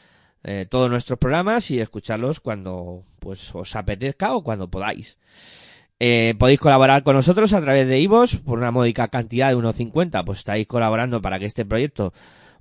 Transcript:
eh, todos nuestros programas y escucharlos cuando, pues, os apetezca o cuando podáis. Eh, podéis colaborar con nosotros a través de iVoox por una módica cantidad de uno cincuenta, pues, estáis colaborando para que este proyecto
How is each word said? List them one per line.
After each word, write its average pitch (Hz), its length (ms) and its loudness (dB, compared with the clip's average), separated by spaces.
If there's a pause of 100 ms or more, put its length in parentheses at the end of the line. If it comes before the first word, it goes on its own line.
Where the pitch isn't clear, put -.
(440)
eh, 98 260 -8
todos 127 200 2
nuestros 120 300 -4
programas 185 520 0
y 123 100 0
escucharlos 113 580 -6
cuando, 92 640 -10 (160)
pues, - 340 -14
os 92 220 -12
apetezca 123 580 -4
o 208 100 -4
cuando 98 260 -6
podáis. 98 480 -8 (840)
Eh, 117 400 2
podéis 131 200 6
colaborar 135 440 4
con 139 120 4
nosotros 180 380 4
a 190 80 2
través 135 260 2
de 131 120 2
iVoox 220 380 4
por 117 220 -4
una 120 120 0
módica 120 380 0
cantidad 120 400 -2
de 127 60 2
uno 117 160 0
cincuenta, 117 520 -2
pues, 92 160 -6
estáis 107 280 -4
colaborando 117 540 -2
para 95 160 -4
que 98 80 -6
este 107 200 -6
proyecto 107 480 -4 (480)